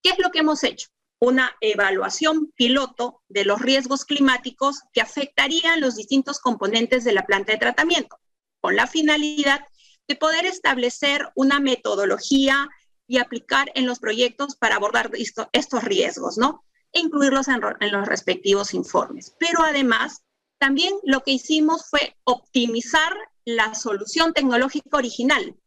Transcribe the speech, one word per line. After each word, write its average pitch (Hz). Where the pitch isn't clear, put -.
¿Qué 370
es 370
lo 359
que 330
hemos 302
hecho? -
Una 254
evaluación 202
piloto 254
de 196
los 202
riesgos 269
climáticos 269
que 233
afectarían 294
los 254
distintos 269
componentes 233
de 233
la 196
planta 202
de 214
tratamiento, 285
con -
la 226
finalidad 302
de 277
poder 320
establecer 269
una 269
metodología 269
y 247
aplicar 262
en 262
los 247
proyectos 240
para 220
abordar 220
esto, -
estos 247
riesgos, -
¿no? 254
E 349
incluirlos 277
en 247
ro-, 208
en 208
los 202
respectivos 196
informes. -
Pero 339
además, 269
también 311
lo 269
que 269
hicimos 311
fue -
optimizar 247
la 220
solución 240
tecnológica 269
original 240